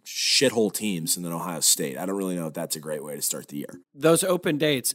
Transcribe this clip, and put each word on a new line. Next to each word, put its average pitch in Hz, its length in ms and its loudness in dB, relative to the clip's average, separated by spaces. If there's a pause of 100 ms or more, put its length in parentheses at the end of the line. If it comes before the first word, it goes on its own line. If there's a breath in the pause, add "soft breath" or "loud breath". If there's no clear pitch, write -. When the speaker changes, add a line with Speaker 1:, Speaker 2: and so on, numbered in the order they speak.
Speaker 1:
shithole 110 680 2
teams 87 440 -2
and 87 80 -6
then 85 80 -6
Ohio 82 280 -4
State. 71 360 2
I 82 80 -4
don't 95 120 -2
really 95 180 -2
know 82 140 -4
if 76 60 -8
that's 80 200 -6
a 80 60 -6
great 76 240 -6
way 73 100 -8
to 76 80 -10
start 69 240 -4
the 73 120 -10
year. - 220 -10 (140)
Speaker 2:
Those 156 300 6
open 180 340 0
dates, 147 360 0